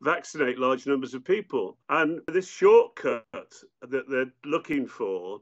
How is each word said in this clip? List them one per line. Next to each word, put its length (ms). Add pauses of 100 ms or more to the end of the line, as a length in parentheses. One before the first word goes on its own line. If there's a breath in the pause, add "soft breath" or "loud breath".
vaccinate 560
large 280
numbers 280
of 100
people. 540 (120)
And 360
this 220
shortcut 760 (600)
that 260
they're 240 (120)
looking 420
for 560